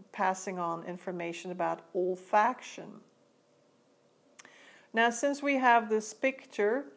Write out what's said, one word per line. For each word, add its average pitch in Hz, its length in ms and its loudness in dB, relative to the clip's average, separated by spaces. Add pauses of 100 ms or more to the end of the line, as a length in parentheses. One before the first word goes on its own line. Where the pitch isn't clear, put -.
(100)
passing 190 480 -2
on 170 260 -2
information 175 680 -8
about 165 280 -2 (140)
olfaction. 185 960 0 (2000)
Now, 233 180 4
since 285 320 0
we 285 120 0
have 240 340 6
this 220 240 0
picture, 262 760 -2 (100)